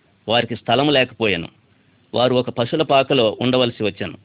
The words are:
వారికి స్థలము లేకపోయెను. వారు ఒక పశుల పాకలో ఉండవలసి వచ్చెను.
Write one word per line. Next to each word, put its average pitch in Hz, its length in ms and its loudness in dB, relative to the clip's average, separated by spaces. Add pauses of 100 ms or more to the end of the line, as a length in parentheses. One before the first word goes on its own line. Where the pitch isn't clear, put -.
(280)
వారికి 117 280 0
స్థలము 131 360 0
లేకపోయెను. 113 560 -2 (680)
వారు 123 220 2
ఒక 123 140 0
పశుల 127 320 -2
పాకలో 135 600 2
ఉండవలసి 123 420 0
వచ్చెను. 98 420 -6